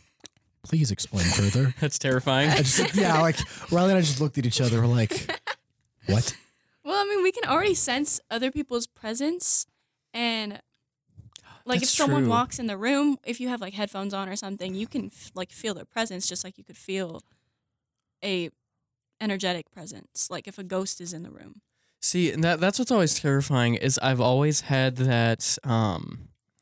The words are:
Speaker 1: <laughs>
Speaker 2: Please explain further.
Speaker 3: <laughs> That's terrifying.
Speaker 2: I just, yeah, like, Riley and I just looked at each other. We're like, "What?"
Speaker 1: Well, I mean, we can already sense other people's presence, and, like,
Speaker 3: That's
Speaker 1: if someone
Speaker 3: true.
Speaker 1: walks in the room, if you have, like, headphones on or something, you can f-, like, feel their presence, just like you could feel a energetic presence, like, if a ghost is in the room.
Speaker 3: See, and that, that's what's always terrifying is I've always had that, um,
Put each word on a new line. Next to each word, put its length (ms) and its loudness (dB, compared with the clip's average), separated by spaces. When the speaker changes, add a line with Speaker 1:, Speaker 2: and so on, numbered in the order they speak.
Speaker 1:
<laughs> 400 -20
Speaker 2:
Please 280 0
explain 340 -2
further. 520 2
Speaker 3:
<laughs> 40 -16
That's 180 0
terrifying. 520 2
Speaker 2:
I 80 4
just, 360 2
yeah, 280 4
like, 140 4
Riley 180 4
and 80 4
I 40 4
just 180 0
looked 180 -2
at 60 0
each 160 0
other. 200 2
We're 60 2
like, 540 0
"What?" 300 2
Speaker 1:
Well, 120 -4
I 120 2
mean, 140 0
we 100 4
can 160 -4
already 260 2
sense 460 0
other 200 -2
people's 360 -4
presence, 800 -2
and, 480 -4
like, 160 0
Speaker 3:
That's 120 2
Speaker 1:
if 60 4
someone 240 4
Speaker 3:
true. 80 4
Speaker 1:
walks 280 2
in 80 -4
the 100 -4
room, 480 2
if 160 -6
you 80 -4
have, 140 -4
like, 120 -10
headphones 400 -6
on 140 -6
or 80 -8
something, 380 -6
you 120 -6
can 200 -6
f-, 280 -18
like, 160 -8
feel 240 -6
their 100 -12
presence, 440 -6
just 160 -6
like 140 -16
you 60 -20
could 140 -20
feel 440 -8
a 260 -4
energetic 500 -4
presence, 600 -8
like, 180 -10
if 100 -16
a 60 -14
ghost 360 -4
is 120 -10
in 100 -12
the 80 -16
room. 300 -20
Speaker 3:
See, 300 2
and 140 -2
that, 160 2
that's 180 2
what's 120 0
always 280 4
terrifying 560 2
is 280 0
I've 180 2
always 420 2
had 340 0
that, 680 2
um, 640 -2